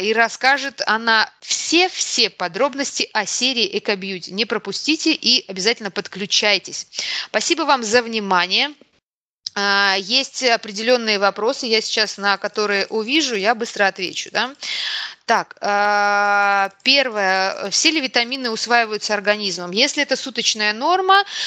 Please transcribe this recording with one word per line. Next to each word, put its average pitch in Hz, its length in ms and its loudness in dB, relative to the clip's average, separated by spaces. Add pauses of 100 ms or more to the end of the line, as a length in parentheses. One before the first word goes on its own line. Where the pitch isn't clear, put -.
и 214 100 2
расскажет 262 760 0
она 220 540 2
все-все - 880 0
подробности 240 840 -4
о 214 100 0
серии 240 540 0
«Экобьюти». 196 540 -6
Не 208 120 -2
пропустите 214 720 -2
и - 360 0
обязательно 202 400 -2
подключайтесь. - 1000 -2 (400)
Спасибо 277 340 0
вам 277 200 2
за 226 200 2
внимание. 214 720 0 (800)
А, 202 440 2
есть 233 440 -2
определённые 226 760 0
вопросы, 202 460 0
я 220 160 2
сейчас - 380 -2
на 196 180 2
которые 202 520 -2
увижу, 247 460 0
я 208 200 2
быстро 220 320 -2
отвечу, - 440 -4
да. 254 240 -2 (720)
Так, 208 360 0
а, 202 1080 2 (140)
первое. 202 840 2
Все 247 200 2
ли 320 100 0
витамины 247 500 -2
усваиваются 220 640 0
организмом? 196 580 -2
Если 277 300 2
это 277 120 0
суточная 220 580 -2
норма, 370 520 4 (220)